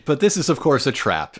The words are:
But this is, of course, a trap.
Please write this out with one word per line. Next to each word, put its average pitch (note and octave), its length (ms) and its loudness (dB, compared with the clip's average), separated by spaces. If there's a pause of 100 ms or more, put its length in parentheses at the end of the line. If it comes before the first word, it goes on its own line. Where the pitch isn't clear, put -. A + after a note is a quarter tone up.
But C#3+ 120 0
this G3+ 180 2
is, E3+ 120 -2
of D#3+ 100 0
course, C#3+ 300 2
a B2+ 40 0
trap. E2 480 -4